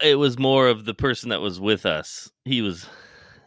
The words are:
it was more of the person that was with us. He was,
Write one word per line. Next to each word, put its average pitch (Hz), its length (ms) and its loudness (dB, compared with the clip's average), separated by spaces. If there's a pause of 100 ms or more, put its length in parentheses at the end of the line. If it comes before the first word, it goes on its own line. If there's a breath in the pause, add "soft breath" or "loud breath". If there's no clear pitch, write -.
it 147 140 4
was 135 240 2
more 135 300 4
of 110 180 0
the 113 80 -4
person 127 340 -4
that 92 140 -4
was 92 180 -6
with 101 240 0
us. 78 460 -6 (160)
He 123 160 -2
was, 90 240 -4 (600 loud breath)